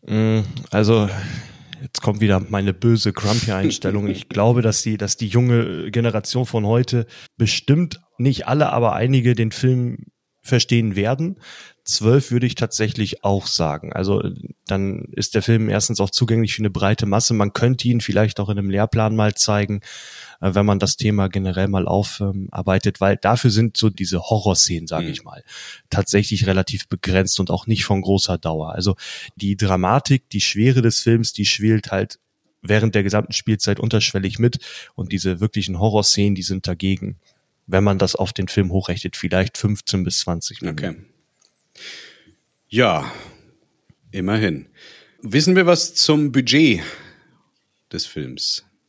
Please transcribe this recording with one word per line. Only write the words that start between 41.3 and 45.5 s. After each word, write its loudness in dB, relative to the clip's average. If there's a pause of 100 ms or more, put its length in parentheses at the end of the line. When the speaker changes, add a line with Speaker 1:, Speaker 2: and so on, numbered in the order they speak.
Speaker 2:
Ja, 0 (1000)
immerhin. -2 (520)
Wissen 2